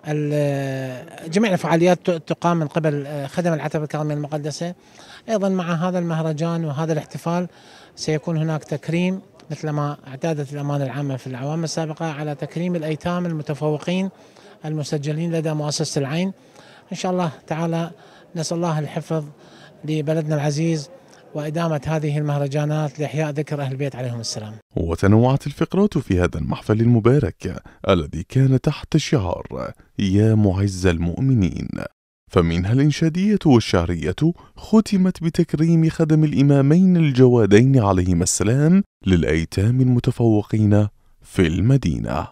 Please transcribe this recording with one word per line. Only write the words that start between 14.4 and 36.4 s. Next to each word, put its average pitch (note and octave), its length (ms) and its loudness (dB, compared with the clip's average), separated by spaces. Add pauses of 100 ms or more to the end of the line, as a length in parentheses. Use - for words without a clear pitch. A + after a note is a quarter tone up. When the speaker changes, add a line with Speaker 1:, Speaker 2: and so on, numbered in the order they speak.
Speaker 1:
المسجلين D#3 680 -4
لدى D#3 180 -2
مؤسسة D3+ 460 -4
العين. E3 340 -2 (580)
إن F3+ 60 -10
شاء F#3 140 -4
الله F3+ 200 -2 (160)
تعالى E3 440 -4 (440)
نسأل E3+ 220 -4
الله E3 220 -2
الحفظ D#3 440 -6 (600)
لبلدنا D#3 500 -2
العزيز D3+ 540 -2 (460)
وإدامة D#3 500 -4
هذه D3+ 320 -2
المهرجانات D3 840 -2
لإحياء D3+ 300 -4
ذكر D3 320 -6
أهل C3+ 100 -4
البيت C3+ 240 -6
عليهم A#2+ 240 -6
السلام. G#2+ 340 -10 (220)
Speaker 2:
وتنوعت G#2 720 2
الفقرات F3 500 0
في F#2+ 220 0
هذا F2 180 0
المحفل - 440 -2
المبارك A#2 840 2 (260)
الذي E2 400 0
كان C3 320 4
تحت - 360 -2
شعار F2+ 720 -2 (280)
"يا G#2 360 4
معز F#2+ 520 2
المؤمنين"، F2 800 0 (640)
فمنها F2+ 420 2
الإنشادية E3 720 2
والشعرية F2 720 2 (400)
ختمت F#3+ 680 2
بتكريم D#3+ 640 2
خدم D#3 340 2
الإمامين D3 720 4